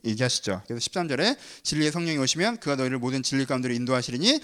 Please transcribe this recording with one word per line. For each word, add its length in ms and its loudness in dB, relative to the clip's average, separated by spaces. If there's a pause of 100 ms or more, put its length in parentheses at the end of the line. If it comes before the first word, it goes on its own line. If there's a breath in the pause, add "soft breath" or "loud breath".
얘기하시죠. 640 0
그래서 120 -6
십삼 300 -2
절에 280 0 (280 loud breath)
"진리의 260 2
성령이 280 0
오시면 420 0
그가 160 0
너희를 220 0
모든 240 -2
진리 220 0
가운데로 300 0
인도하시리니 680 2